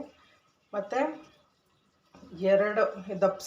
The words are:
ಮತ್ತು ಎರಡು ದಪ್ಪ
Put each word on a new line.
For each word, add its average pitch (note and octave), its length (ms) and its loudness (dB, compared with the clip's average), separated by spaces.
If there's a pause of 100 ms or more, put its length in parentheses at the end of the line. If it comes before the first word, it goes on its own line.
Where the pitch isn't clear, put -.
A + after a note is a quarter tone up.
(760)
ಮತ್ತು A#3+ 260 -4 (1500)
ಎರಡು G#3 320 4 (400)
ದಪ್ಪ - 220 0